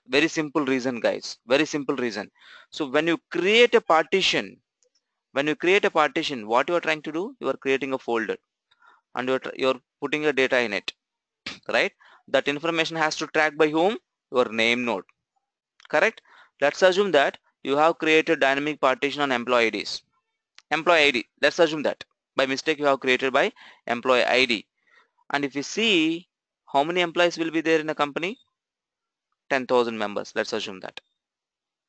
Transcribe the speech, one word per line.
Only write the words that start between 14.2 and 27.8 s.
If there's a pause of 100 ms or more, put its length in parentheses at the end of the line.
Your
name
node, (840)
correct? (380)
Let's
assume
that (280)
you
have
created
dynamic
partition
on
employee
I
Ds. (680)
Employee
I
D, (160)
let's
assume
that. (320)
By
mistake
you
have
created
by (380)
employee
I
D. (680)
And
if
you
see, (440)
how
many
employees
will
be
there